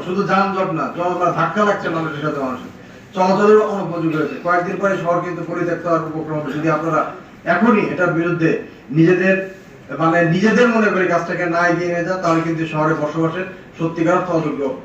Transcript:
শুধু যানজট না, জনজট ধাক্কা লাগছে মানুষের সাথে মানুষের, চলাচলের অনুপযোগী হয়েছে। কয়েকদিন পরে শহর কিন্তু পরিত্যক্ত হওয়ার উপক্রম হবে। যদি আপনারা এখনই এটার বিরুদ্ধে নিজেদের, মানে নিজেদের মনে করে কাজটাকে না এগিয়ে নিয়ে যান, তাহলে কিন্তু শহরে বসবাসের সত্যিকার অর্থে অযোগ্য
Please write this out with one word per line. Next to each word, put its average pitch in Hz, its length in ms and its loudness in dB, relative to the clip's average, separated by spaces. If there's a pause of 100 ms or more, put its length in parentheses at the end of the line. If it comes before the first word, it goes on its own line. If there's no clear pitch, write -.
শুধু 190 200 -2
যানজট 185 440 0
না, 165 140 -4 (120)
জনজট 175 380 0
ধাক্কা 180 300 0
লাগছে 190 240 0
মানুষের 156 340 -4
সাথে 147 180 -4
মানুষের, 127 300 -8 (440)
চলাচলের 208 460 6
অনুপযোগী 165 560 -2
হয়েছে। - 280 -2
কয়েকদিন 180 320 0
পরে 190 200 0
শহর 170 240 0
কিন্তু 165 220 -6
পরিত্যক্ত 170 440 -4
হওয়ার 160 180 2
উপক্রম 156 360 -6
হবে। 135 120 -6
যদি 151 180 -2
আপনারা 160 300 0 (440)
এখনই 196 360 4
এটার 175 320 0
বিরুদ্ধে 165 380 0 (400)
নিজেদের, 180 460 4 (640)
মানে 165 260 2
নিজেদের 214 440 4
মনে 220 180 2
করে 190 200 2
কাজটাকে 170 400 -2
না 170 220 2
এগিয়ে 175 240 0
নিয়ে 170 120 -2
যান, 185 180 -2
তাহলে 165 180 2
কিন্তু 160 260 -2
শহরে 156 280 0
বসবাসের 160 520 -2 (320)
সত্যিকার 165 400 0
অর্থে 175 140 -4
অযোগ্য 143 300 -2 (220)